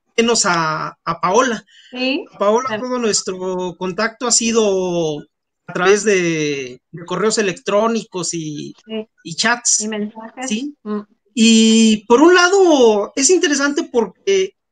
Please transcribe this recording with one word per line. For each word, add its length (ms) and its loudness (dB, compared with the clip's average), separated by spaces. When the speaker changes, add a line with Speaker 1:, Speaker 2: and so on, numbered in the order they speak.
Speaker 1:
menos 280 0
a, 580 -2
a 180 -6
Paola. 420 0
Speaker 2:
Sí. 400 -6
Speaker 1:
A 60 -20
Paola, 300 0
Speaker 2:
Claro. 160 -6
Speaker 1:
todo 160 -4
nuestro 800 -4
contacto 500 -6
ha 40 -2
sido 880 0
a 60 -14
través 320 2
de, 720 -2
de 140 -16
correos 320 -2
electrónicos 960 -2
y, 400 -10
Speaker 2:
Sí. 220 -10
Speaker 1:
y 120 -14
chats. 460 -2
Speaker 2:
Y 80 -6
mensajes. 580 -10
Speaker 1:
Sí. 360 -6
Speaker 2:
Mm. 180 -6
Speaker 1:
Y 720 4
por 160 4
un 120 8
lado, 800 4
es 140 0
interesante 640 0
porque 640 -2